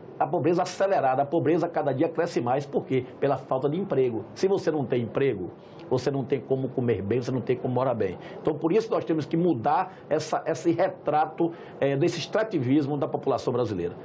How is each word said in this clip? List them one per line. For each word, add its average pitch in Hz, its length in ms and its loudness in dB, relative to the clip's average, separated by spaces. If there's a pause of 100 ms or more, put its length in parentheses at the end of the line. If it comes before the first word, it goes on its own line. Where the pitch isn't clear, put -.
(200)
a 147 80 0
pobreza 165 340 2
acelerada, 143 640 2
a - 20 -6
pobreza 160 420 2
cada 147 240 -2
dia 139 160 2
cresce 170 320 -2
mais, 123 260 2
por - 200 -2
quê? 127 200 0 (140)
Pela 139 180 2
falta 135 300 -2
de 151 100 -2
emprego. 131 460 0 (100)
Se - 140 2
você 190 220 2
não 151 160 0
tem 123 160 0
emprego, 110 500 0 (380)
você 131 200 0
não 135 140 0
tem 131 160 0
como 131 300 -2
comer 120 320 0
bem, 113 200 0
você 127 100 -4
não 127 100 0
tem 127 140 0
como 127 180 -2
morar 127 200 2
bem. 98 240 -2 (240)
Então, 160 120 2
por 160 180 0
isso 214 200 4
nós 175 120 2
temos 156 220 0
que - 100 -2
mudar 165 580 2 (160)
essa, 151 360 0
esse 160 260 0
retrato, 160 800 0 (300)
é, 139 160 2
desse 165 220 2
extrativismo 147 800 0
da 147 100 -2
população - 440 0
brasileira. 107 540 -2